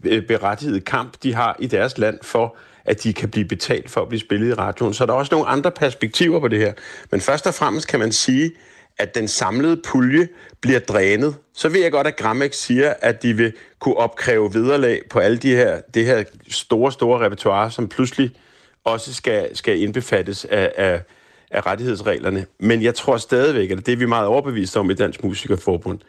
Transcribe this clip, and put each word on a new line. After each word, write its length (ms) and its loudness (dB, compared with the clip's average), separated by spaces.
øh, 220 0
berettigede 540 -2
kamp, 420 -6
de 120 -2
har 240 0
i 80 -4
deres 320 0
land 240 0
for, 340 -2
at 180 -2
de 100 0
kan 160 -6
blive 160 -2
betalt 460 -4
for 120 -2
at 60 -6
blive 120 -6
spillet 280 -2
i 60 0
radioen. 400 -2
Så 120 0
der 60 0
er 40 2
også 180 0
nogle 140 2
andre 220 0
perspektiver 680 0
på 80 0
det 100 0
her. 140 2
Men 100 0
først 260 0
og 80 0
fremmest 340 -2
kan 120 0
man 120 0
sige, 380 2
at 160 -2
den 140 -2
samlede 560 0
pulje 440 4
bliver 180 2
drænet. 580 2
Så 140 -2
ved 140 4
jeg 100 4
godt, 140 2
at 100 -2
Gramex 380 -2
siger, 460 2
at 220 0
de 140 2
vil 160 2
kunne 180 0
opkræve 580 0
vederlag 560 2
på 80 2
alle 180 4
de 200 2
her, 240 2
det 120 2
her 180 2
store, 440 0
store 320 2
repertoire, 460 0
som 180 -4
pludselig 420 0
også 300 -2
skal, 420 -2
skal 240 0
indbefattes 640 -2
af, 320 0
af, 240 0
af 160 -2
rettighedsreglerne. 800 -2
Men 220 2
jeg 120 2
tror 220 0
stadigvæk, 540 0
at 160 -4
det 60 0
er 40 0
vi 100 0
meget 200 2
overbevist 500 0
om 140 2
i 40 2
Dansk 300 -2
Musikerforbund, 760 -2